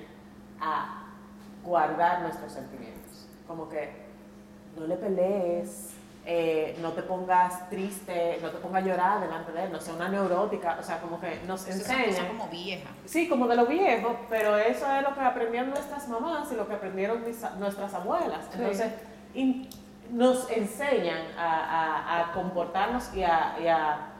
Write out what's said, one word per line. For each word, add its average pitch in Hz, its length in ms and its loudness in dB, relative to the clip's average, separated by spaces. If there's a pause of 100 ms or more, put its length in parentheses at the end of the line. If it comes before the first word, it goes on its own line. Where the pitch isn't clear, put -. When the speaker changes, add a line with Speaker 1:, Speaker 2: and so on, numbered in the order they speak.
(600)
Speaker 1:
a 156 380 -2 (640)
guardar 170 580 4
nuestros 160 300 -6
sentimientos. - 760 -14 (200)
Como 160 220 -8
que 143 200 -4 (880)
no 160 100 -6
le 175 80 2
pelees, 180 960 0 (320)
eh, 165 560 2
no 165 100 -2
te 170 120 -4
pongas 180 640 2
triste, 180 720 -2
no 165 80 -4
te 160 80 -8
pongas 185 260 0
a - 20 2
llorar 190 360 4
delante 165 300 -4
de 165 120 -2
él, 190 80 -4
no 151 80 -6
sea 165 140 -8
una 170 160 -2
neurótica, 196 680 2
o - 40 -8
sea, 170 160 -4
como 165 200 -6
que 165 280 -6
nos 190 200 -6
Speaker 2:
Eso 190 120 -4
es 190 100 -6
una 254 80 2
cosa 247 120 4
Speaker 1:
enseñan. 180 280 -2
Speaker 2:
como - 120 -6
vieja. 180 400 -8 (160)
Speaker 1:
Sí, 330 240 2
como 247 180 4
de 233 80 6
lo 240 100 8
viejo, 240 520 4 (120)
pero 214 280 4
eso 247 360 4
es 277 100 2
lo 277 100 2
que 277 80 -4
aprendían 247 480 2
nuestras 285 380 -6
mamás 294 440 -2
y 247 40 -4
lo 208 120 -2
que 214 60 -4
aprendieron 196 520 -2
mis 233 180 -6
a-, - 80 -4
nuestras 202 420 -4
abuelas. 196 580 0
Speaker 3:
Sí. 190 80 -8
Speaker 1:
Entonces, 226 320 0 (420)
in-, 262 360 2 (420)
nos 254 400 4
enseñan 208 720 0 (160)
a, 170 80 0
a, 160 760 2
a 170 120 0
comportarnos 190 840 0
y 190 80 0
a, 165 380 4
y 165 60 2
a, 156 320 4 (200)